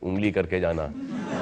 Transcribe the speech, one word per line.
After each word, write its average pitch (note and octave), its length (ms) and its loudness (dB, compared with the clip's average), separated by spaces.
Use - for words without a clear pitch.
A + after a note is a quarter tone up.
उंगली G2 280 2
करके F#2 280 2
जाना, E2 340 0